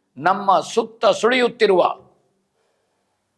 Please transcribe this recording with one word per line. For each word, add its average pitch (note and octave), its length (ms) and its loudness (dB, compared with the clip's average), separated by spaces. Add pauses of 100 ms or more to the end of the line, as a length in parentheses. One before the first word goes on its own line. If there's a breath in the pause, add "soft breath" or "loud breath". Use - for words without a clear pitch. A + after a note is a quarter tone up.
(160)
ನಮ್ಮ F#3 440 0
ಸುತ್ತ - 460 -4
ಸುಳಿಯುತ್ತಿರುವ G#3+ 920 0 (1400)